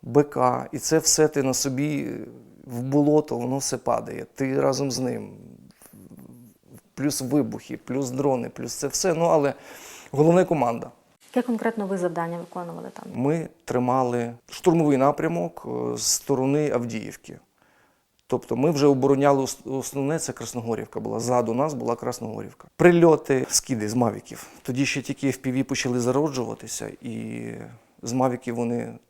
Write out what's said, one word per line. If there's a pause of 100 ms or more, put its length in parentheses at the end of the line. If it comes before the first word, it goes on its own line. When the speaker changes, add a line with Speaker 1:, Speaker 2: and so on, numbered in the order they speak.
Speaker 1:
Б
К,
і
це
все
ти
на
собі,
е, (460)
в
болото,
воно
все
падає. (100)
Ти
разом
з
ним. (1600)
Плюс
вибухи,
плюс
дрони,
плюс
це
все.
Ну,
але (580)
головне —
команда. (440)
Speaker 2:
Яке
конкретно
ви
завдання
виконували
там?
Speaker 1:
Ми (160)
тримали (160)
штурмовий
напрямок,
е,
з
сторони
Авдіївки. (880)
Тобто
ми
вже
обороняли
ос-,
основне,
це
Красногорівка
була.
Ззаду
нас
була
Красногорівка.
Прильоти,
скиди
з
мавіків. (140)
Тоді
ще
тільки
F
P
V
почали
зароджуватися, (140)
і (580)
з
мавіків
вони (100)